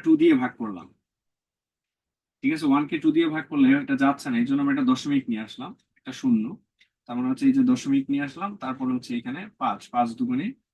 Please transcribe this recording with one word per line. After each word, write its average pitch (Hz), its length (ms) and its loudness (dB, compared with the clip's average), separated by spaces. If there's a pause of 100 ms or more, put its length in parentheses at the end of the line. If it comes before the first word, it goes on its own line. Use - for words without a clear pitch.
টু 160 60 6 (100)
দিয়ে 165 200 6
ভাগ 123 200 -4
করলাম, 98 260 -10 (1500)
ঠিক 135 160 0
আছে? 156 160 -4
ওয়ান 143 180 2
কে 175 140 -4
টু 156 120 4
দিয়ে 165 180 2
ভাগ 156 180 -6
করলে 139 160 4 (180)
এটা 135 180 -2
যাচ্ছে 139 280 0
না, 120 100 -2
এই 123 80 0
জন্য 139 140 2
আমরা 139 120 0
একটা 135 160 0
দশমিক 135 400 0
নিয়ে 110 160 -4
আসলাম, 135 240 -14 (280)
একটা 131 220 -14
শূন্য। 113 240 2 (600)
তার 120 120 -12
মানে 127 140 -2
হচ্ছে 135 180 -2
এই 127 80 4
যে 131 140 4
দশমিক 135 400 0
নিয়ে 139 180 -2
আসলাম, 190 220 -8 (120)
তারপরে 131 320 -4
হচ্ছে 123 240 -8
এখানে 127 220 -10 (200)
পাঁচ, 107 180 -4 (140)
পাঁচ 123 140 2 (120)
দুগুণে, 127 280 -2 (260)